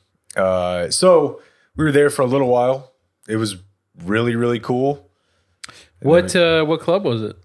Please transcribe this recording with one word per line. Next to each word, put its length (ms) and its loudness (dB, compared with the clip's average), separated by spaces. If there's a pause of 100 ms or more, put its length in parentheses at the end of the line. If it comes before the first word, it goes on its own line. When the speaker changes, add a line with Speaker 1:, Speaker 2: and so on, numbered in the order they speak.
(360)
Speaker 1:
Uh, 540 -2
so 500 2 (360)
we 80 -2
were 80 0
there 180 4
for 120 -2
a 40 2
little 220 0
while. 440 0 (360)
It 80 -4
was 200 -4 (480)
really, 300 -2
really 260 -2
cool. 480 -4 (920)
And 100 0
Speaker 2:
What, 220 4
Speaker 1:
then 280 2
Speaker 2:
uh, 40 0
what 160 -2
club 240 -2
was 180 -2
it? 220 -10